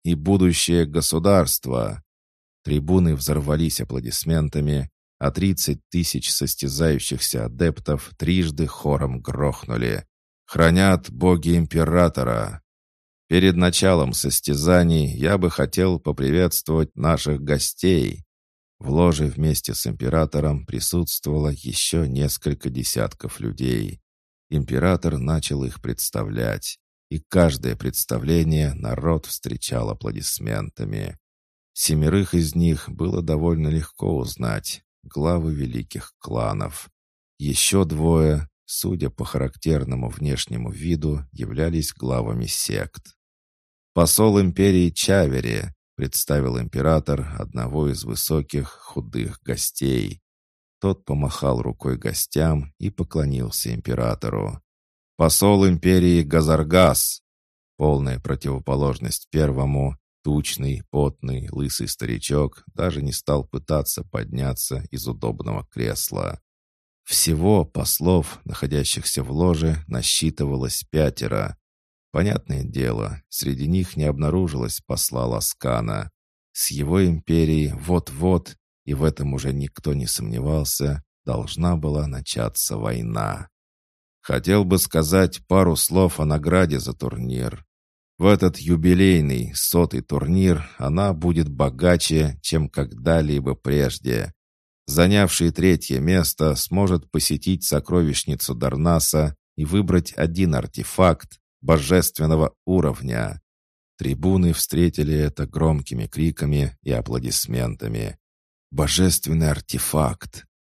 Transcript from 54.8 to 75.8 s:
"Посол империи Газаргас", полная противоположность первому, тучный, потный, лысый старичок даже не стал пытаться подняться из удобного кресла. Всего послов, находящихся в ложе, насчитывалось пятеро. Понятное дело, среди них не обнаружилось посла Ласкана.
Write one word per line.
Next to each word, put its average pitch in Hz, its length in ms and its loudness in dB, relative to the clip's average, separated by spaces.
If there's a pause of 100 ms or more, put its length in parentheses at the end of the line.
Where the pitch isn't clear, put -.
"Посол 98 500 6
империи 87 540 6
Газаргас", 78 1000 4 (560)
полная 69 420 0
противоположность 67 1120 -4
первому, 69 640 0 (260)
тучный, 69 680 -2
потный, 65 580 -2
лысый 69 380 -6
старичок - 760 -4 (120)
даже 80 260 -2
не 71 100 -4
стал 73 320 -2
пытаться - 600 -4
подняться 65 880 -6
из 64 160 -8
удобного 57 580 -6
кресла. 50 720 -6 (680)
Всего 82 560 2
послов, 78 800 0
находящихся - 800 -4
в 64 80 -8
ложе, 80 560 2
насчитывалось 67 1040 -2
пятеро. 55 640 -2 (540)
Понятное 78 540 -2
дело, 57 640 -4
среди 69 360 -4
них 87 300 0
не 76 80 -2
обнаружилось 73 800 -2
посла 62 400 -4
Ласкана. 57 840 -4 (400)